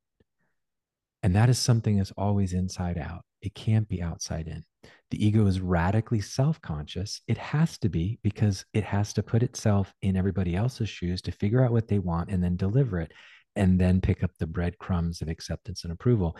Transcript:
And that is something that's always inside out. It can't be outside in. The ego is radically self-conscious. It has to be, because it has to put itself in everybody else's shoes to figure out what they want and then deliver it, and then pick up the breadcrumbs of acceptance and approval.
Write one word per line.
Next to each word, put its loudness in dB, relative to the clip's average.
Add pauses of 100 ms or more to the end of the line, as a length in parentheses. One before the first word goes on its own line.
(1200)
And 4
that 6
is 4
something 2
that's 0
always 0
inside -2
out. -8 (180)
It -8
can't 0
be -6
outside -6
in. -12 (460)
The -2
ego 4
is 2
radically 2
self-conscious. -4
It 0
has -2
to 0
be, -2
because 0
it 0
has -2
to 0
put 0
itself 0
in 0
everybody 0
else's -2
shoes -6
to -6
figure 0
out 2
what 2
they 2
want -2
and 0
then 0
deliver 0
it, -6 (440)
and 4
then 4
pick 0
up -2
the -4
breadcrumbs -4
of -6
acceptance -8
and -10
approval. 0